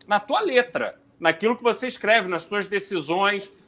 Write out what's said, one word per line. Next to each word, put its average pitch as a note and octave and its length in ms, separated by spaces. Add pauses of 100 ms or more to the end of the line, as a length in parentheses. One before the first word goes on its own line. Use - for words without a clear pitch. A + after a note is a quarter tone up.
na G3+ 120
tua C4+ 220
letra, B3+ 580 (220)
naquilo F3 360
que - 60
você A#3 240
escreve, G#3+ 420
nas E3 160
tuas G3+ 220
decisões, G3 840 (180)